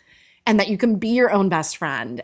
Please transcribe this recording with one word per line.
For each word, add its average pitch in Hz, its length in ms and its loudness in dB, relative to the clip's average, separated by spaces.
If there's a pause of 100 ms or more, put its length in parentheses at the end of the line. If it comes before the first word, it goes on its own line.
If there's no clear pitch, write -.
(460)
and 214 140 4
that 196 100 0
you 208 80 -2
can 226 200 2
be 220 120 -4
your 240 220 2
own 196 180 2
best 160 280 -2
friend. 120 460 -6